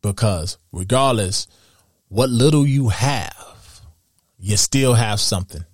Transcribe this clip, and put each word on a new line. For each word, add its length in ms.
Because 560
regardless 720
what 200
little 380
you 220
have, 920
you 200
still 360
have 280
something. 420